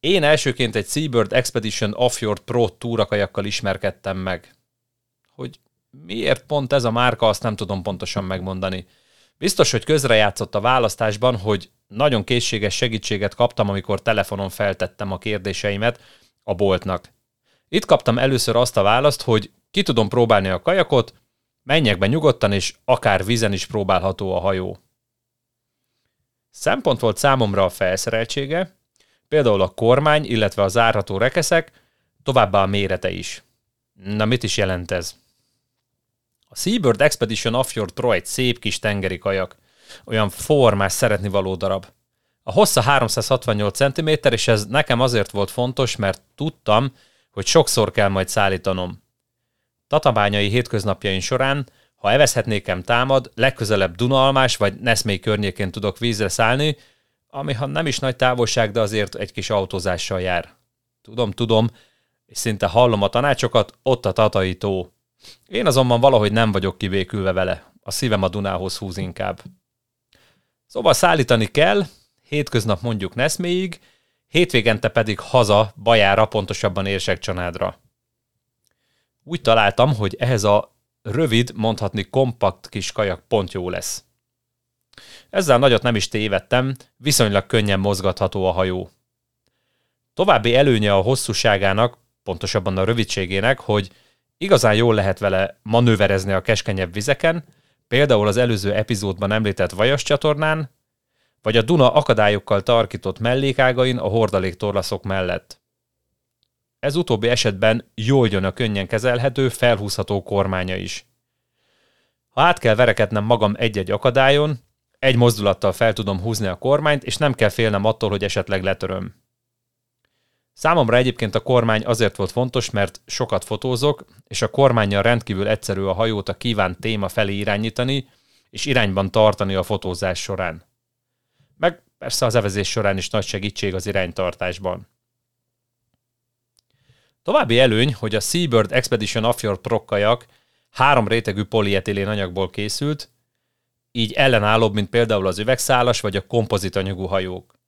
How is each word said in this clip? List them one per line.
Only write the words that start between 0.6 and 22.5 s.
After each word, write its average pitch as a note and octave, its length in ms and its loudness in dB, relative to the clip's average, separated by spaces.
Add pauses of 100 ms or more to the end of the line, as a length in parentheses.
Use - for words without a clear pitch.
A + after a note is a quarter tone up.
egy G#2 100 -2
Seabird B2 460 -2
Expedition G#2+ 640 -2
Off-Fjord A2+ 460 -2
Pro A#2 280 -2
túrakajakkal G#2 760 -4
ismerkedtem G2 720 -6
meg. F#2 380 -8 (760)
Hogy B2+ 280 -16 (320)
miért D3+ 540 -4
pont C#3 280 -2
ez C3+ 120 0
a A#2 60 0
márka, A#2+ 380 2
azt G2+ 140 0
nem A2 140 -4
tudom F#2+ 260 -6
pontosan F#2+ 420 -6
megmondani. F#2 640 -6 (520)
Biztos, E3+ 320 2
hogy A#2 140 -2
közrejátszott A2+ 680 2
a G#2 60 0
választásban, A#2 760 0
hogy G2+ 320 -4 (160)
nagyon A#2 380 0
készséges A2 500 -2
segítséget G#2+ 600 -4
kaptam, A2+ 340 0
amikor G2 340 -4
telefonon G2+ 460 -2
feltettem F#2+ 640 -4
a F#2 60 -8
kérdéseimet G2+ 800 -4 (420)
a G2+ 120 -6
boltnak. F#2+ 580 -2 (560)
Itt G3+ 160 -2
kaptam - 340 4
először B2+ 380 0
azt A#2+ 200 0
a G#2 60 2
választ, B2 400 2
hogy A2 280 0 (200)
ki G3+ 120 -2
tudom A#2 260 0
próbálni A2 400 2
a F#2 140 -4
kajakot, D#3+ 520 0 (480)
menjek B2+ 360 2
be F#2+ 80 0
nyugodtan, B2+ 460 2